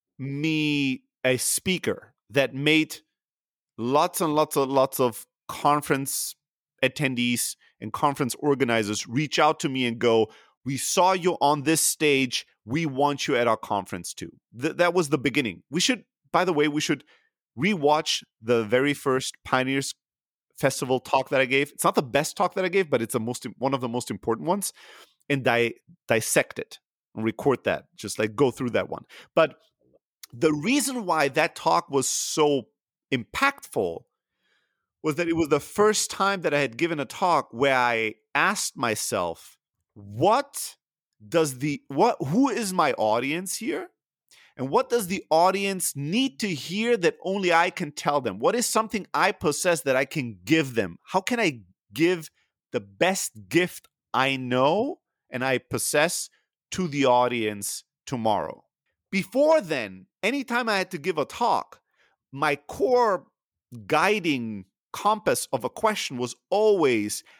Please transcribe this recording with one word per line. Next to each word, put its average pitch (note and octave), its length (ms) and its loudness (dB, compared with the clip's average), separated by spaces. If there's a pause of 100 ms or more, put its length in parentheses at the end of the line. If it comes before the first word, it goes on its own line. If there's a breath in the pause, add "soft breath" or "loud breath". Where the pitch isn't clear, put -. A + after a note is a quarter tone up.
(180)
me C#3+ 840 -2 (180)
a B2+ 140 2
speaker, - 800 -2 (160)
that B2+ 220 0
made D3+ 440 2 (840)
lots C#3+ 420 0
and D#3 140 0
lots D3+ 220 0
and C#3 160 0
lots C3+ 260 2
of B2 260 0 (240)
conference D3 840 -2 (480)
attendees B2+ 720 0 (260 soft breath)
and G#2+ 120 -10
conference C#3+ 480 0
organizers A#2 640 0
reach C3+ 320 -2
out D3+ 220 2
to D3+ 80 -2
me C3 180 -2
and A#2 140 -4
go, A2+ 280 4 (360 soft breath)
"We C3 140 -4
saw F#3 340 2
you F3+ 280 0
on C#3+ 220 4
this D#3 180 2
stage. C3+ 640 2 (200)
We D#3 220 -2
want C#3 420 0
you C#3 80 2
at A#2+ 100 2
our A2+ 100 4
conference F#2+ 580 -6
too." - 180 -12 (280)
Th-, D3 160 -2
that F3 180 2
was E3+ 160 0
the D3+ 80 2
beginning. B2 520 -2
We D#3+ 100 -4
should, - 240 0 (280)
by F3+ 120 2
the F3+ 80 2
way, D3+ 160 2
we D3 120 -2
should D3+ 240 -2 (540 soft breath)
rewatch D#3 640 0 (180)
the A#2 220 2
very C3 300 2
first C3 500 -2
Pioneers C3+ 500 -2 (600)
Festival C3 420 0
talk C3+ 300 0
that C3+ 120 2
I C3+ 40 2
gave. C3+ 260 0
It's - 140 -4
not F3+ 100 2
the D#3+ 80 2
best C#3 340 -2
talk F3+ 180 0
that F#3+ 100 -2
I F#3 40 0
gave, F3 220 0
but B2+ 100 2
it's A2+ 120 -4
the A#2+ 80 -2
most A#2+ 260 -6
im-, G#2 120 -12
one C3+ 160 0
of B2+ 60 -2
the B2+ 80 -4
most A#2+ 220 -4
important A2+ 380 -4
ones, F#3+ 240 -2 (560 loud breath)
and C#3 160 -2
di-, A#2+ 300 2 (340)
dissect - 500 0
it - 220 -12 (340)
and G#2+ 100 -6
record A#2 380 0
that, E2 220 -2 (100)
just, - 240 -10
like, A2 160 -2
go C3 160 2
through B2 200 -6
that F#2+ 180 0
one. - 160 -12 (320 loud breath)
But D#3 200 2 (760)
the D3+ 200 2
reason A#3 540 -2
why D#3 220 2
that D3+ 260 0
talk E3 360 0
was C3+ 180 0
so D3 600 0 (440)
impactful A#2+ 880 -4 (1040)
was D3+ 100 -2
that E3+ 140 -2
it E3 80 0
was E3 120 0
the D3 120 2
first G#3 500 0
time G3 300 -2
that D#3+ 140 0
I C#3+ 40 2
had B2 180 -2
given E3 220 -2
a C#3 60 -4
talk E3 480 0
where C3 240 2
I A2+ 380 0 (200)
asked F3+ 420 0
myself, G#2+ 800 -4 (360)
"What A#2+ 800 -2 (540)
does C#3+ 300 0
the, C#3+ 280 -4
what, F3+ 340 2
who G#3+ 280 2
is G#3 240 -4
my D#3+ 220 2
audience C3+ 600 -2
here? - 340 -8 (640 soft breath)
And C3+ 140 -6
what A#3+ 180 2
does A#3 200 0
the F#3+ 220 -4
audience F#3 640 2
need G#3 420 -2
to A3 100 -2
hear G3 500 -2
that E3 260 2
only F#3+ 280 0
I E3+ 180 4
can E3+ 200 -6
tell D3 300 0
them? G#2 180 -4
What D#3+ 160 2
is A#3+ 120 0
something A3 460 -2
I E3+ 200 2
possess E3+ 480 0
that C3 160 2
I C#3 80 2
can A#2+ 400 -6
give C3+ 320 0
them? F#2 260 -2
How - 180 -2
can A#3+ 200 -2
I C#3 220 -2 (300)
give D#3+ 380 0 (400)
the B2+ 80 -4
best G#2 540 -2 (160)
gift - 400 -2 (240)
I C3 240 0
know C3+ 640 0 (280)
and B2+ 160 -6
I C3 140 0
possess - 720 -2 (400)
to F#3 180 -4
the C#3 160 0
audience A#2+ 800 0 (240)
tomorrow?" A2 580 -2 (460)
Before D4 500 2
then, A2 460 -6 (160)
anytime A#3+ 460 -2
I G3+ 100 0
had F#3 140 -4
to F3+ 60 -6
give E3+ 200 -4
a - 60 0
talk, - 560 -2 (520)
my D3 220 -2
core A3 720 0 (640)
guiding D3+ 800 0 (260)
compass G#3 600 0
of B2 120 -2
a B2+ 40 -4
question G#3 480 -4
was B2 200 -6 (120)
always, E3 760 2 (160 soft breath)